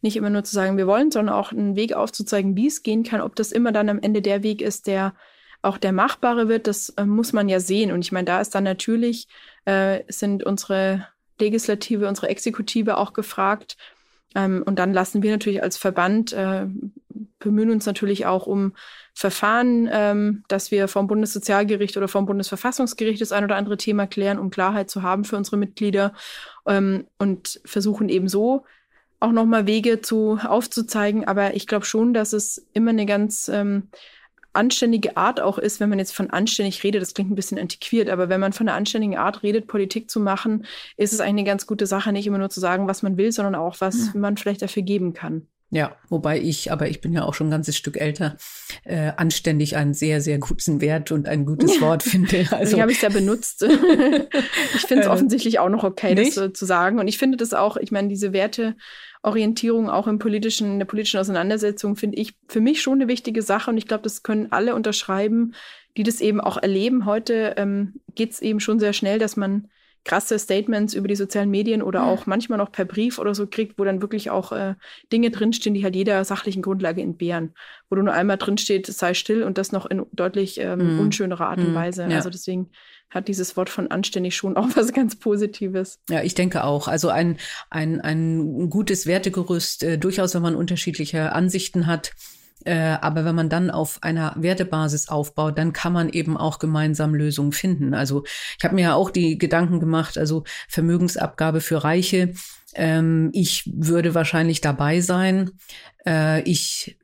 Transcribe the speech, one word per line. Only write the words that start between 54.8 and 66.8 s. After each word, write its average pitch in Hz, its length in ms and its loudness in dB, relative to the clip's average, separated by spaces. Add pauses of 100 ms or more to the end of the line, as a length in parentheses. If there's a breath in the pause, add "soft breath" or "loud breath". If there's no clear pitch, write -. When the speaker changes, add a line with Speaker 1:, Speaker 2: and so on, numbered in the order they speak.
Speaker 1:
finde 247 180 4
es 202 60 4
Speaker 2:
Äh, 202 40 4
Speaker 1:
offensichtlich 226 480 4
auch 180 100 4
noch 214 140 0
okay, 190 320 2
das 208 100 6
Speaker 2:
nicht? 277 80 2
Speaker 1:
so 196 140 -2
zu 190 180 -6
sagen. 185 340 2
Und 190 80 0
ich 214 100 -2
finde 262 200 2
das 233 160 -2
auch, 214 240 2
ich - 140 -6
meine, 202 180 0
diese 196 220 -2 (920 loud breath)
Werteorientierung 226 680 0
auch 208 180 0
im 214 120 0
politischen, 214 540 -2
in 202 60 0
der 196 60 -2
politischen 208 340 -2
Auseinandersetzung 208 760 0
finde 208 220 -4
ich 214 180 -4 (120)
für - 140 0
mich 294 200 4
schon 262 200 2
eine 254 60 2
wichtige 233 340 -2
Sache. 214 300 0
Und 226 60 0
ich 214 100 -4
glaub, 214 160 -2
das - 200 -8
können 214 280 -2
alle 226 240 2
unterschreiben, 214 800 0 (440 loud breath)
die 214 60 0
das 226 180 0
eben 214 200 2
auch - 160 0
erleben. 202 480 2